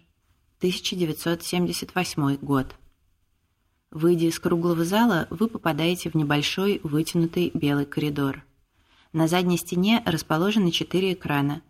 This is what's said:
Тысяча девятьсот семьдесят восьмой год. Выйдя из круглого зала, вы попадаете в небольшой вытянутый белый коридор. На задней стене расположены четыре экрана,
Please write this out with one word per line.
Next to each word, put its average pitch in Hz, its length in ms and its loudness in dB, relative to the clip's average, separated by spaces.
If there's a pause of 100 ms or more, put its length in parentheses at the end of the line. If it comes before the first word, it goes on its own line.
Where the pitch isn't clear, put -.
(580)
Тысяча 185 380 -4
девятьсот 170 460 -2
семьдесят 175 520 -2
восьмой 143 440 -2
год. 139 360 -2 (1160)
Выйдя 165 380 2
из 165 100 -4
круглого 170 480 0
зала, 202 420 2
вы 208 200 -2
попадаете 165 600 -2
в 160 60 -10
небольшой 156 680 0
вытянутый 165 720 0
белый 143 320 0
коридор. 147 600 -4 (680)
На 160 160 2
задней 180 300 2
стене 208 480 2
расположены 175 640 2
четыре 180 420 0
экрана, 147 580 -2